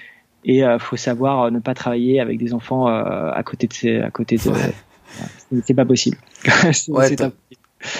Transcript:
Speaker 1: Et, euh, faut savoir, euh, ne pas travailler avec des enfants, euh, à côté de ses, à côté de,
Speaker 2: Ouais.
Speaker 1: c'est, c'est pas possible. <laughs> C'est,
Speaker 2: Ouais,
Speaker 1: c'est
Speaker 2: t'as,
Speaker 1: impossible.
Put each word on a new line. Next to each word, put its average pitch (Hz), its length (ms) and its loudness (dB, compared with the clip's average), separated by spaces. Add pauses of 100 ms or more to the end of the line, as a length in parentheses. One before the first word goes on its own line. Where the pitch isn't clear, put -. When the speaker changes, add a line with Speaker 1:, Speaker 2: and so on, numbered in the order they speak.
(460)
Speaker 1:
Et, 127 180 4
euh, 120 160 4
faut - 180 -8
savoir, 127 460 0
euh, 117 80 2
ne 120 80 0
pas 127 140 -4
travailler 123 460 0
avec 117 200 -2
des 120 140 -2
enfants, 127 360 -2
euh, 98 420 -2
à - 120 -4
côté - 240 -4
de - 60 -4
ses, 113 280 0
à 110 100 -2
côté 117 260 -2
de, 104 120 0
Speaker 2:
Ouais. 104 80 2 (960)
Speaker 1:
c'est, 120 160 -2
c'est - 60 2
pas 127 120 4
possible. - 320 2 (260)
<laughs> - 280 4
C'est, - 200 -2
Speaker 2:
Ouais, 135 160 4
Speaker 1:
c'est 135 100 2
Speaker 2:
t'as, - 100 0
Speaker 1:
impossible. - 340 -14 (380)